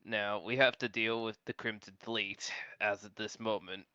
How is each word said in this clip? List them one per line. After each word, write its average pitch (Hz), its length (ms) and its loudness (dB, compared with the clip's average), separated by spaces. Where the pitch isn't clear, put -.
now, 104 360 0
we 104 160 -2
have 131 220 6
to 123 100 0
deal 113 360 2
with 110 200 -2
the - 80 -6
Crimson 107 480 -6
Fleet 104 520 -4
as 104 240 2
of 101 120 -16
this 107 220 -6
moment. 95 560 -2